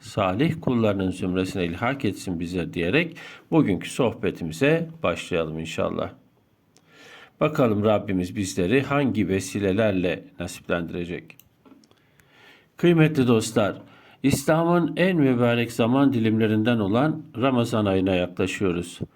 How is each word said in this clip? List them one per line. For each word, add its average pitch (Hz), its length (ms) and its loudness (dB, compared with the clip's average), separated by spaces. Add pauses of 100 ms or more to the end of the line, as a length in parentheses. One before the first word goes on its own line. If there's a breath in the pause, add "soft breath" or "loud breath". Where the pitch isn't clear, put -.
salih 107 600 0
kullarının 104 500 0
zümresine 92 540 -2
ilhak 120 400 -4
etsin 92 360 -4
bize 85 340 -6
diyerek 113 420 -2 (340 loud breath)
bugünkü 117 400 0
sohbetimize 104 1000 -2 (140)
başlayalım 82 560 -4
inşallah. 85 520 -4 (1300 loud breath)
Bakalım 127 440 2
Rabbimiz 95 520 0
bizleri 98 460 0
hangi 120 460 0
vesilelerle 95 960 0 (160)
nasiplendirecek? 85 960 -6 (1400 soft breath)
Kıymetli 156 500 4
dostlar, 110 500 2 (460 loud breath)
İslam'ın 165 760 2
en 180 200 2
mübarek 120 560 2
zaman 127 400 2
dilimlerinden 110 680 2
olan 127 440 0 (140)
Ramazan 117 500 2
ayına 95 280 2
yaklaşıyoruz. 90 840 -2 (180 soft breath)